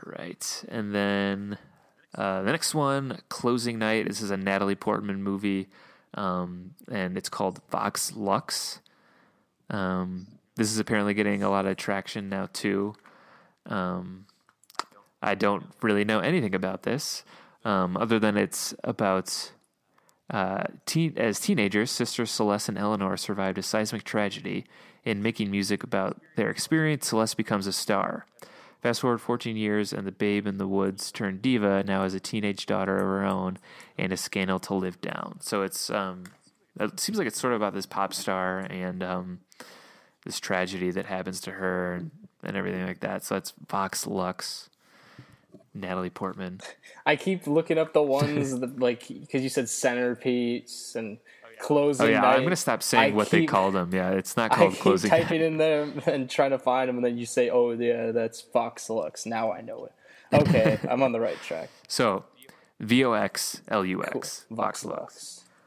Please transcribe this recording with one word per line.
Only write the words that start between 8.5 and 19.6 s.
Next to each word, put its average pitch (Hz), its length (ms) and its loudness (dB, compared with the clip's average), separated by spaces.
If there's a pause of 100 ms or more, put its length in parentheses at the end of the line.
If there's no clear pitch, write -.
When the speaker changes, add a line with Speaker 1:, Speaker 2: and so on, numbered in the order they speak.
Speaker 1:
Um, 92 560 -2 (300)
this 107 160 0
is 110 60 -2
apparently 104 360 2
getting 101 280 2
a 101 80 2
lot 98 160 2
of 95 100 0
traction 98 520 -4
now, 95 240 -4
too. 101 420 0 (720)
Um, 92 600 -6 (960)
I 104 120 2
don't 101 320 2 (160)
really 104 220 4
know 107 160 4
anything 113 340 2
about 92 300 -2
this, - 380 -4 (420)
um, 92 320 2
other 110 220 4
than 104 180 4
it's - 460 -2
about, 95 720 0 (800)